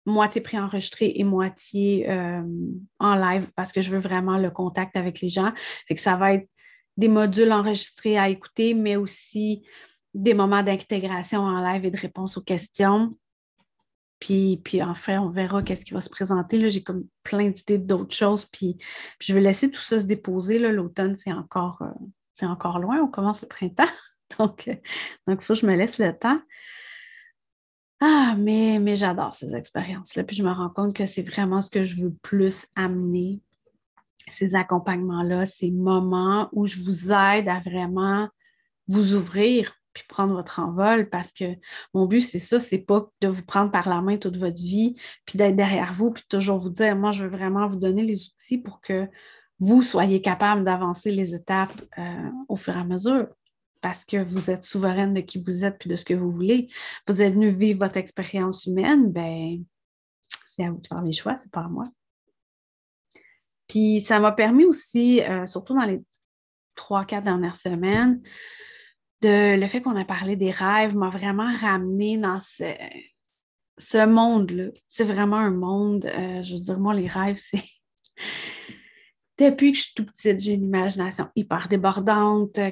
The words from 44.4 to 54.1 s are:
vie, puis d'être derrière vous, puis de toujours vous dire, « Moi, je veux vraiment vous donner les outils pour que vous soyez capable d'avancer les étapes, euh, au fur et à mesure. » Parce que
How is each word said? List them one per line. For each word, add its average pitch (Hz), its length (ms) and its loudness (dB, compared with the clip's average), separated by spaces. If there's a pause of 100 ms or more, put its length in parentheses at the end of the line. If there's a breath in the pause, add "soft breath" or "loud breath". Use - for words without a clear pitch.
vie, 214 320 0 (300 loud breath)
puis - 140 -8
d'être 196 180 4
derrière 196 380 0
vous, 220 160 0
puis 226 120 -10
de - 140 -4
toujours 196 220 0
vous 185 100 -6
dire, « 208 280 2
Moi, 208 160 0
je 196 120 -6
veux 185 60 -6
vraiment 190 360 -2
vous 196 120 -4
donner 190 240 0
les 214 240 -2
outils - 320 -6
pour 214 240 -16
que 190 260 -4 (500 loud breath)
vous 226 240 6
soyez 190 380 2
capable 196 440 2
d'avancer 185 460 -2
les 185 240 -2
étapes, 190 460 -4 (160)
euh, 175 340 -8 (200)
au 202 60 -4
fur 180 200 -6
et 180 40 -4
à 180 40 -4
mesure. » 202 440 0 (520)
Parce - 240 -8
que 202 180 -2